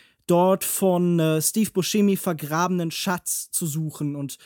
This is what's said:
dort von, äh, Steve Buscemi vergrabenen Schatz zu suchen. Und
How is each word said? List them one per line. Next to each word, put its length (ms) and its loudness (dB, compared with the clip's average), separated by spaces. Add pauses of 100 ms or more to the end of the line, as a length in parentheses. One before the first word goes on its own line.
(260)
dort 380 4
von, 560 2
äh, 220 2
Steve 300 0
Buscemi 440 2
vergrabenen 760 -2
Schatz 600 -6
zu 160 -4
suchen. 480 -4
Und 300 -8